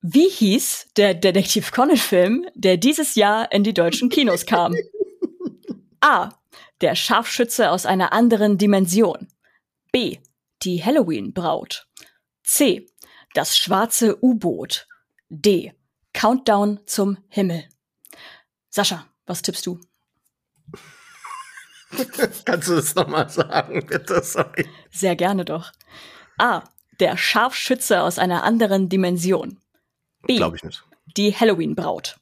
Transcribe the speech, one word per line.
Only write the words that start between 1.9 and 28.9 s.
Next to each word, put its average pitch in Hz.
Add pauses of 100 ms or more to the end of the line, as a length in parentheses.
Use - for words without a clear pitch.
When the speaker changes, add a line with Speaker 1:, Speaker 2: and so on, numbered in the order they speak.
Speaker 1:
der 185
dieses 285
Jahr 214
in 202
die 214
deutschen 175
Kinos 233
kam? 175 (640)
Speaker 2:
<laughs> -
Speaker 1:
A. 196 (500)
Der 165
Scharfschütze 226
aus 180
einer 190
anderen 214
Dimension. 196 (640)
B. 240 (440)
Die 175
Halloween-Braut. 170 (560)
C. - (480)
Das -
schwarze 208
U-Boot. 202 (420)
D. 170 (400)
Countdown 208
zum 196 (100)
Himmel. 175 (1040)
Sascha, 185 (200)
was 175
tippst -
du? 175 (2000)
Speaker 3:
<laughs> -
Kannst 175
du 170
das 156
nochmal 156
sagen, -
bitte? 175
Sorry. - (240)
Speaker 1:
Sehr 180
gerne 180
doch. 165 (680)
A. 220 (380)
Der 180
Scharfschütze 233
aus 170
einer 180
anderen 196
Dimension. 180 (680)